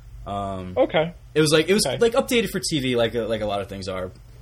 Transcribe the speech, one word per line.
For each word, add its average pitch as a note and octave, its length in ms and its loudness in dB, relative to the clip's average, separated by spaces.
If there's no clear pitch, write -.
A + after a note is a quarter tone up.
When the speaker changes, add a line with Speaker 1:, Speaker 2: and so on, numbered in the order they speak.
Speaker 1:
Um, G2 500 -6
Speaker 2:
Okay. E3+ 380 2
Speaker 1:
it D3+ 60 4
was D#3 100 4
like, D#3 200 4
it - 20 4
was, G#3+ 140 2
Speaker 2:
Okay. B2 100 -2
Speaker 1:
like, A#3 160 4
updated A#3+ 380 2
for F#3+ 100 -4
T - 200 -2
V, B2+ 160 0
like, A#2 200 2
uh, A2+ 100 0
like G#2+ 140 -2
a G#2+ 60 -2
lot G2+ 160 -2
of G2 80 -8
things F#2+ 180 -8
are. F#2 220 -6